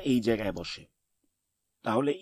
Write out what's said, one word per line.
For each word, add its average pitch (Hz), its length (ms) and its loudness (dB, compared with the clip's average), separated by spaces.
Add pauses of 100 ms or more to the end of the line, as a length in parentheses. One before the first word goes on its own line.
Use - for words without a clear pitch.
(120)
এই 123 160 6
জায়গায় 107 320 0
বসে, - 240 -10 (1040)
তাহলে 131 260 0 (100)